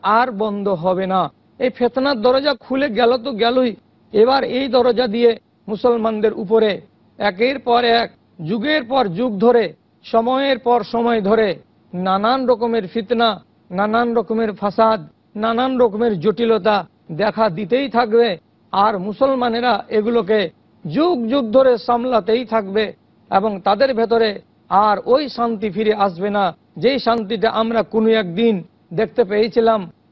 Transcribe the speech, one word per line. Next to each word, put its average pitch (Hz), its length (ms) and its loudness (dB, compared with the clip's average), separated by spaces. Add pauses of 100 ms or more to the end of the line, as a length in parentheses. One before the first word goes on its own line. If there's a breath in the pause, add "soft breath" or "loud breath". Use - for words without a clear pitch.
আর 233 280 2
বন্ধ 202 360 -4
হবে 185 380 -2
না। 185 260 0 (280)
এই 247 100 0
ফেতনার 247 520 -2
দরজা 269 320 2
খুলে 269 360 -2
গেল 233 280 2
তো 233 140 -8
গেলই, 233 440 0 (360)
এবার 247 320 4
এই 262 240 -2
দরজা 247 400 2
দিয়ে 233 320 2 (280)
মুসলমানদের 220 640 0
উপরে 214 480 0 (360)
একের 208 420 0
পর 240 240 2
এক, 233 280 2 (360)
যুগের 269 360 -2
পর 240 240 0
যুগ 202 320 -4
ধরে, 226 340 2 (300)
সময়ের 262 560 0
পর 240 240 0
সময় 233 380 0
ধরে 202 340 2 (380)
নানান 202 520 0
রকমের 226 420 0
ফিতনা, 226 560 -2 (280)
নানান 220 440 0
রকমের 220 380 -2
ফাসাদ, 208 540 0 (280)
নানান 226 420 -2
রকমের 214 420 0
জটিলতা 208 680 0 (240)
দেখা 208 380 0
দিতেই 214 400 -2
থাকবে। 233 480 2 (340)
আর 202 280 0
মুসলমানেরা 240 880 -2
এগুলোকে 214 600 0 (360)
যুগ 247 420 0
যুগ 240 240 0
ধরে 262 260 4
সামলাতেই 240 680 -2
থাকবে 208 480 -2 (380)
এবং 196 300 -2
তাদের 214 320 2
ভেতরে 220 480 0 (280)
আর 202 360 4
ওই 269 240 2
শান্তি 226 400 -4
ফিরে 208 240 0
আসবে 196 360 -2
না, 202 260 -2 (220)
যেই 233 220 0
শান্তিটা 220 500 -2
আমরা 226 340 0
কোনো 220 260 0
একদিন 214 540 0 (300)
দেখতে 226 300 -2
পেয়েছিলাম 214 680 0 (200)